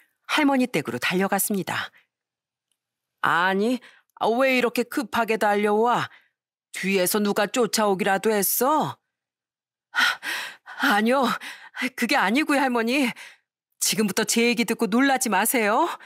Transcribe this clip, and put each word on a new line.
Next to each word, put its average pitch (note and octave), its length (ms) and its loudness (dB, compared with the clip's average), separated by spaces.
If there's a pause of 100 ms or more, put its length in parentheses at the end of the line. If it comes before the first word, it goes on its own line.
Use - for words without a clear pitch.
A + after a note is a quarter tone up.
(260)
할머니 B3+ 400 2
댁으로 C3 320 -4
달려갔습니다. F#3+ 920 -2 (1300)
"아니, F#3+ 580 0 (360)
아, - 120 -2
왜 B3+ 300 0
이렇게 A#3+ 260 -2
급하게 A3+ 540 -4
달려와? G#3 680 0 (640)
뒤에서 F#3 460 0
누가 G#3 280 0
쫓아오기라도 G3 840 0
했어?" A3 680 0 (920)
"하, - 1080 -2
아니요. A#3+ 280 2 (720)
그게 A#3 200 0
아니고요, C4+ 440 2
할머니. A#3+ 500 0 (680)
지금부터 G#3+ 440 0
제 A#3 220 0
얘기 A#3 180 2
듣고 A3+ 220 -2
놀라지 B3+ 420 2
마세요." A3 600 2 (180)